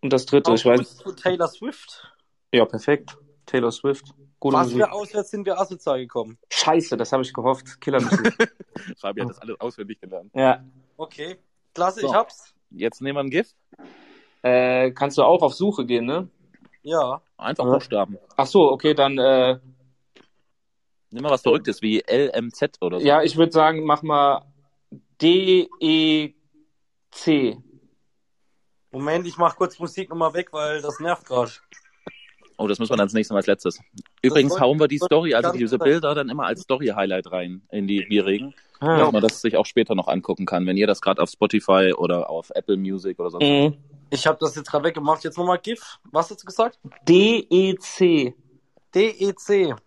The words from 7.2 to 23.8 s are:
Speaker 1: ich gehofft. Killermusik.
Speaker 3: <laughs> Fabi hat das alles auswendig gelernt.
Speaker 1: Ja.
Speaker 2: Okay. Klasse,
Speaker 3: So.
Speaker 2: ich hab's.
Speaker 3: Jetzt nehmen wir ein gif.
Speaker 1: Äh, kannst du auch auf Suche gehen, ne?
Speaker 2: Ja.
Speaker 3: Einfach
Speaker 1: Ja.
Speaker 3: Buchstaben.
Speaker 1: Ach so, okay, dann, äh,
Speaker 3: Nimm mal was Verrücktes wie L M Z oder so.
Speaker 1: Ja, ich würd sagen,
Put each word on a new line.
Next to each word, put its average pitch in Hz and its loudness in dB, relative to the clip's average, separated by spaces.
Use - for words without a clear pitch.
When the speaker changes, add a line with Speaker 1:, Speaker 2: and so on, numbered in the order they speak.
Speaker 1:
ich 127 -6
gehofft. 127 -4
Killermusik. 139 0
Speaker 3:
<laughs> - -16
Fabi 101 -8
hat - -6
das - -18
alles 113 -14
auswendig 110 -12
gelernt. 95 -16
Speaker 1:
Ja. 131 2
Speaker 2:
Okay. 156 -14
Klasse, 185 -2
Speaker 3:
So. 135 -2
Speaker 2:
ich 127 -2
hab's. - -2
Speaker 3:
Jetzt 113 -6
nehmen 139 -6
wir 143 -2
ein 135 -6
gif. 170 -2
Speaker 1:
Äh, 127 2
kannst 139 -4
du 147 4
auch 170 6
auf 143 2
Suche 196 -2
gehen, 120 -2
ne? 170 -6
Speaker 2:
Ja. 147 -2
Speaker 3:
Einfach - -4
Speaker 1:
Ja. 123 2
Speaker 3:
Buchstaben. 101 -2
Speaker 1:
Ach 139 2
so, 156 6
okay, 147 0
dann, 139 2
äh, 131 4
Speaker 3:
Nimm 120 -10
mal 147 0
was 131 0
Verrücktes - 0
wie 107 0
L 131 0
M 117 -6
Z - -4
oder - -4
so. 147 -2
Speaker 1:
Ja, 147 6
ich 156 -2
würd 165 4
sagen, 160 2